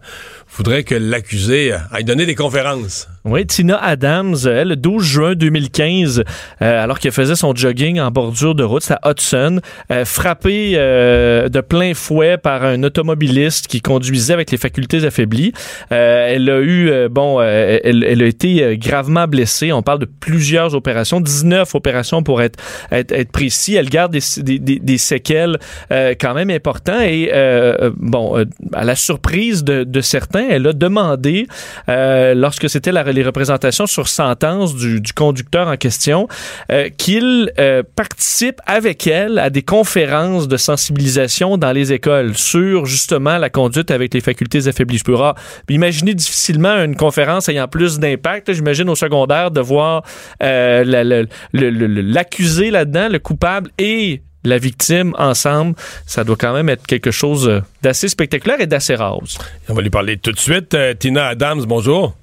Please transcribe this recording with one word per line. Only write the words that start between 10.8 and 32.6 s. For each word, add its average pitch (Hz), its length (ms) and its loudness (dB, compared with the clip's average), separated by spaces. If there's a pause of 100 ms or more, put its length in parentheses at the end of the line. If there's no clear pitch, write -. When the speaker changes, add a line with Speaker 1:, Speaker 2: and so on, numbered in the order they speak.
Speaker 2:
de 131 120 0
plein 170 340 0
fouet 160 420 2
par 135 260 -2
un 131 200 2
automobiliste 151 840 0
qui 120 140 -4
conduisait 131 520 0
avec 170 180 -2
les 131 60 0
facultés 135 480 -2
affaiblies. 131 480 0 (380)
Euh, 120 380 4
elle 131 200 2
a 135 100 4
eu, 170 300 4
euh, 127 200 2
bon, 139 300 2
euh, 107 440 4
elle, 120 200 4
elle 120 180 4
a 120 40 4
été, 160 380 2
euh, 113 120 2
gravement 143 520 0
blessée. 147 440 0
On 131 100 0
parle 143 180 0
de 131 80 -4 (120)
plusieurs 160 560 0
opérations, 123 460 -2
dix-neuf 170 540 2
opérations 139 480 -2
pour 131 180 2
être, 117 180 -2 (320)
être, 127 200 -2
être 131 200 -2
précis. 143 440 -2
Elle 147 140 2
garde 170 220 2
des, 151 80 -2 (240)
des, 135 160 0
des, 135 200 0
des 127 180 0
séquelles, 156 600 0 (340)
euh, 131 280 2
quand 123 140 -2
même 175 160 -2
importantes. 170 520 -2
Et, 160 320 0
euh, 123 480 4
euh, 120 140 2
bon, 117 420 -2
euh, 110 80 2 (280)
à - 100 -4
la 120 120 0
surprise 175 680 -2
de, 139 200 0
de 127 180 -2
certains, 190 480 -2
elle 139 180 2
a 160 60 2
demandé, 170 760 0 (420)
euh, 131 460 4
lorsque 143 340 0